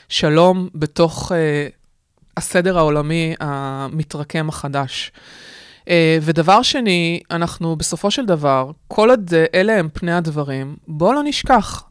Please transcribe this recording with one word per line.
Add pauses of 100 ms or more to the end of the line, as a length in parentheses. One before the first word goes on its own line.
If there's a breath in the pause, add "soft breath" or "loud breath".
שלום
בתוך,
אה, (680)
הסדר
העולמי
המתרקם
החדש. (760 loud breath)
אה,
ודבר
שני, (100)
אנחנו
בסופו
של
דבר, (180)
כל
עוד,
אה, (100)
אלה
הם
פני
הדברים, (120)
בוא
לא
נשכח,